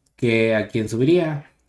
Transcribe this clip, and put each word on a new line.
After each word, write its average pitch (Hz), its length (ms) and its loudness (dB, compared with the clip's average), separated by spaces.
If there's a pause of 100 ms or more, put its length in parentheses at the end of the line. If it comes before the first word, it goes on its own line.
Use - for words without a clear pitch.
(160)
que 113 380 0
a 104 140 -2
quién 110 200 -4
subiría, 147 640 0 (180)